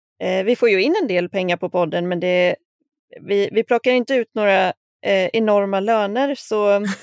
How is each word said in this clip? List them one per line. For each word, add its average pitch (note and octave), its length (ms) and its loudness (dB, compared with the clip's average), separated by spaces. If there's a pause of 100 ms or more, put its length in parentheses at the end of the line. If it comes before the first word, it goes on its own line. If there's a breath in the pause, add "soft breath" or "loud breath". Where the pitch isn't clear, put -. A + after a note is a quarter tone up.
(240)
eh, F#3 220 -2
vi A#3 100 2
får A#3+ 140 2
ju F#3+ 120 2
in D4+ 200 0
en C#4+ 60 -2
del F3+ 220 -2
pengar F3+ 280 -2
på F3+ 120 -6
podden, F3 380 -2
men F3+ 120 -4
det, F3+ 360 2 (640)
vi, G3+ 300 -2
vi A3 120 0
plockar A#3+ 280 0
inte B3+ 240 0
ut A#3+ 180 -2
några, G3 340 2 (380)
eh, F#3+ 280 0
enorma G3+ 460 2
löner. A3 560 0
Så G#3 500 0 (180)